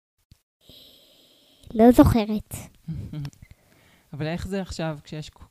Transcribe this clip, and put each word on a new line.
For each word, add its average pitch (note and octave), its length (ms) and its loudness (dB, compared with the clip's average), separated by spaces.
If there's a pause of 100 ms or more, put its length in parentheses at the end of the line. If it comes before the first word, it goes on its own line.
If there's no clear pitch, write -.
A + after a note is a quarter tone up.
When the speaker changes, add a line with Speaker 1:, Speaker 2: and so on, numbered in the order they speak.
(1700)
Speaker 1:
לא A3+ 180 8
זוכרת. A3 640 2 (340)
Speaker 2:
<laughs> - 1300 -16
אבל D3+ 140 -6
איך F3 200 -8
זה F#3+ 140 -6
עכשיו D#3+ 420 -8
כשיש D#3 260 -14
כל - 220 -20